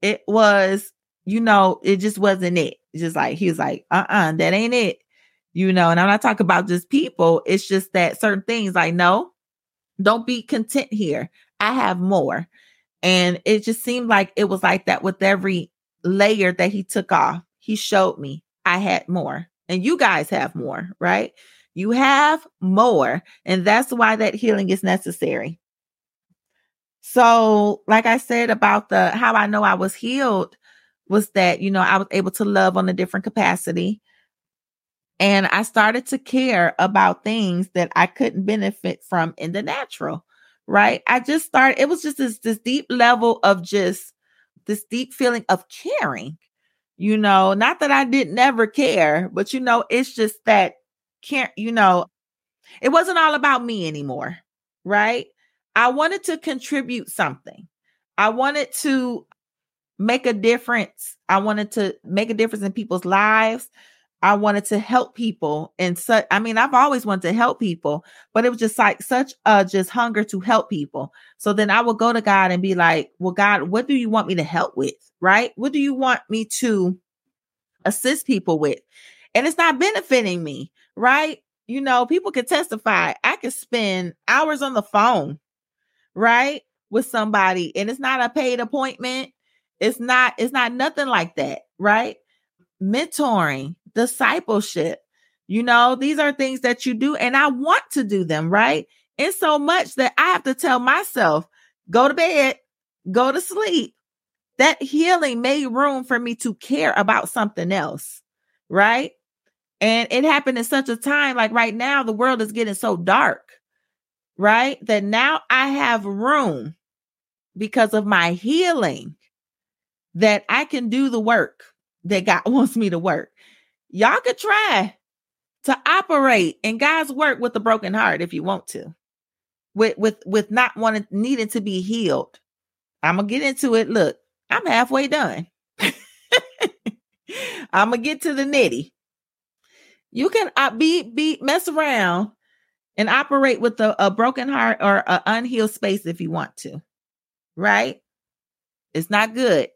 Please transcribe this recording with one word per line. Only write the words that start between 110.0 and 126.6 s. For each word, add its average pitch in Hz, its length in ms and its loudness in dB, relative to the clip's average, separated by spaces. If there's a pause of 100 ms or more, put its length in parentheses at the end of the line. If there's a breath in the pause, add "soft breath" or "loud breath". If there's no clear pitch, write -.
it 254 120 0
happened 285 340 2
in 233 60 -4
such 269 260 -2
a 233 60 -2
time, 277 400 -2
like 220 160 0
right 226 240 0
now, 262 280 -2
the 226 100 -4
world 247 280 0
is 214 120 -6
getting 220 200 -4
so 208 240 -2
dark, - 640 0 (800)
right? 233 480 2
That 214 180 0
now 240 460 0
I 262 200 2
have 247 360 -2
room 202 720 -2 (800)
because 214 360 0
of 214 120 0
my 175 260 2
healing 226 840 -2 (1000)
that 208 320 2
I 269 180 0
can 247 240 -6
do 262 200 0
the 233 100 -2
work 214 460 0 (400)
that 185 200 0
God 185 180 2
<laughs> - 20 -4
wants 254 320 2
me 214 120 0
to 170 100 -4
work. 170 320 -4 (580 soft breath)
Y'all 233 320 2
could - 160 -4
try 392 580 0 (720)
to 269 200 0
operate 269 800 2